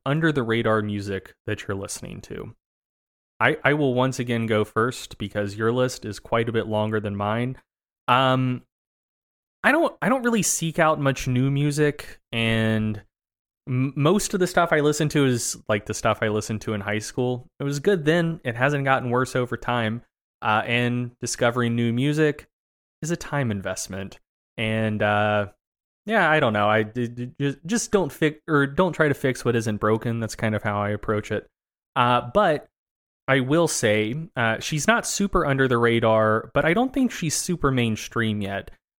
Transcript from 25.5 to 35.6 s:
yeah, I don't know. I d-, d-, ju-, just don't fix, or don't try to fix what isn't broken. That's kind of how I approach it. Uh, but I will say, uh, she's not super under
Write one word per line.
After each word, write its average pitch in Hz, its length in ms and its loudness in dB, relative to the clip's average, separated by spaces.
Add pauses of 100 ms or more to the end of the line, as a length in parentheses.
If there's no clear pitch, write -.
yeah, 202 240 2
I 156 100 4
don't 120 140 2
know. 104 160 2
I 110 140 4
d-, 117 240 -4
d-, 123 240 -10 (100)
ju-, 139 240 -2
just 214 260 -2
don't 180 200 2
fix, 151 360 -2
or 143 200 4
don't 156 260 2
try 151 160 2
to 135 40 2
fix 131 300 -2
what 120 120 2
isn't 110 220 0
broken. 113 440 0
That's 110 140 -6
kind 107 200 -2
of - 80 -4
how 104 180 -2
I 101 100 -2
approach 104 400 -4
it. - 160 -4 (480)
Uh, 123 380 2
but 180 340 2 (580)
I 135 140 2
will 151 300 2
say, 107 440 0 (220)
uh, 113 240 0
she's 151 260 -4
not 226 220 2
super 190 380 0
under 135 240 2